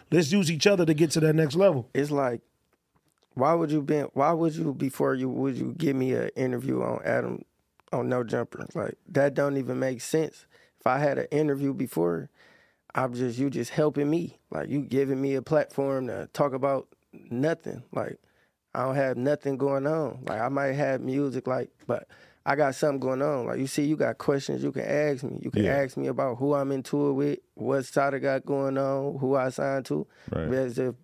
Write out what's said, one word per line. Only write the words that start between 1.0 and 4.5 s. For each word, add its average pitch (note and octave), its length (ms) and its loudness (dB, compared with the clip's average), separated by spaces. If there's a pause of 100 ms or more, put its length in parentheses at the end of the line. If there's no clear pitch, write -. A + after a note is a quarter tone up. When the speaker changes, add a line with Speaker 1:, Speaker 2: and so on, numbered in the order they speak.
Speaker 1:
to D#3+ 100 2
that D#3 140 6
next D#3 200 2
level. E3+ 380 4
Speaker 2:
It's D3 180 0
like, C3 300 0 (960)
why C#3 180 4
would E3+ 180 2
you D3+ 100 2
been, D3 320 0
why C#3+ 200 4
would D#3+ 220 2